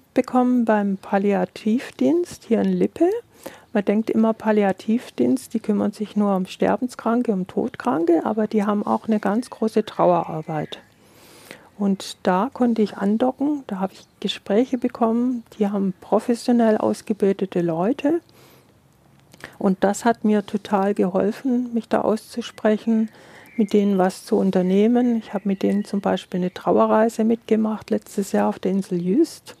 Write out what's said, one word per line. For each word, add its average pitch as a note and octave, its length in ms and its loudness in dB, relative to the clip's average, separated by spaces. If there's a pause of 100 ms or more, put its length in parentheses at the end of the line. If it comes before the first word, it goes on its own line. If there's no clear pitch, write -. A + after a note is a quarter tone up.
(140)
bekommen B3 520 2
beim G3+ 320 2
Palliativdienst G#3+ 1500 0
hier G#3 180 0
in G3 120 2
Lippe. G#3 360 2 (640)
Man G#3 100 0
denkt G#3 280 0
immer, A3 220 2
Palliativdienst, A3 1200 -2
die A3+ 40 -2
kümmern G#3 320 -2
sich G#3 240 -8
nur G3+ 200 2
um F#3 100 -2
Sterbenskranke, A#3 880 -2
um F#3 140 -4
Todkranke, D#4 800 -2
aber G#3+ 200 -2
die G#3+ 180 0
haben G#3 220 -2
auch A3 220 -2
eine G#3+ 120 2
ganz G#3 300 -2
große A3 340 -2
Trauerarbeit. E3 960 -2 (1000)
Und G3+ 460 -2
da F#3+ 300 2
konnte A#3 300 0
ich G3 120 -4
andocken, C4 720 0
da F#3+ 120 -8
hab F#3+ 120 -4
ich - 140 -20 (160)
Gespräche A3 560 -2
bekommen, A#3+ 640 -2 (140)
die G3+ 100 0
haben G3 320 -2
professionell A3+ 800 2
ausgebildete G3 840 -2
Leute. G#3 600 0 (1400)
Und F#3+ 240 0
das G3 220 0
hat A#3 180 0
mir G#3 220 2
total G3+ 480 -2
geholfen, G#3+ 800 -2
mich A3+ 160 -4
da - 120 2
auszusprechen, A3 1080 -2 (480)
mit G#3+ 160 0
denen G3+ 240 4
was F#3 280 0
zu - 120 0
unternehmen. G3+ 800 2
Ich - 160 -10
hab G3+ 120 -6
mit G3 180 -2
denen G3+ 220 0
zum G3+ 160 -4
Beispiel F#3+ 380 -2
eine F3+ 140 -4
Trauerreise A3 720 2
mitgemacht, A3 640 -2
letztes - 420 -4
Jahr G#3 180 2
auf G#3 100 -4
der F#3+ 120 -2
Insel F#3+ 300 -2
Jüst. G3+ 600 -2